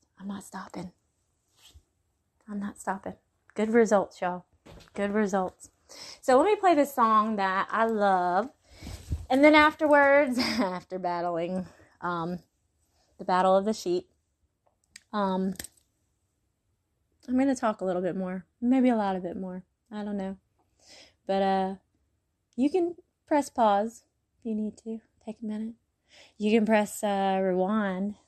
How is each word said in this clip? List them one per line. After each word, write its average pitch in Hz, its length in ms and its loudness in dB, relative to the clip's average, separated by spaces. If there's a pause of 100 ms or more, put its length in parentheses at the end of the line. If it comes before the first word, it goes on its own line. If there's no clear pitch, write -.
(200)
I'm 196 80 -12
not 202 160 -12
stopping. 185 480 -14 (1600)
I'm 208 120 -10
not 202 180 -10
stopping. 196 360 -8 (400)
Good 220 180 0
results, 214 480 4
y'all. 180 240 -6 (500)
Good 202 180 -4
results. 196 580 -2 (500)
So 254 160 4
let 294 80 6
me 415 100 4
play 381 200 4
this 277 200 2
song 220 420 2
that 190 340 -2
I 220 160 0
love. 196 640 0 (800)
And 269 120 4
then 302 120 8
afterwards, 285 840 4
<laughs> 226 200 -2
after 185 400 -4
battling, 175 680 -4 (340)
um, 175 400 -6 (760)
the 185 80 -16
battle 190 320 2
of 196 80 0
the 214 80 -2
sheep, 180 340 -4 (1040)
um, 190 420 -2 (1700)
I'm 254 120 -2
gonna 269 160 2
talk 220 260 -2
a 185 40 -4
little 180 180 -2
bit 185 140 -4
more, 185 280 -8 (160)
maybe 254 300 2
a 226 60 2
lot 196 200 -2
of 180 60 -6
bit 190 140 -8
more. 185 260 -10 (280)
I 208 140 -10
don't 208 140 -8
know. 190 180 -8 (880)
But, 196 160 0
uh, 190 320 0 (840)
you 277 140 0
can 349 260 -2 (300)
press 285 220 0
pause 214 560 0 (340)
if - 80 -20
you 220 80 -6
need 214 240 -8
to. 226 220 -12 (240)
Take 220 180 -14
a 220 40 -10
minute. 220 280 -10 (640)
You 208 140 0
can 220 160 4
press, 214 360 2
uh, 196 400 2
rewind 190 720 0 (120)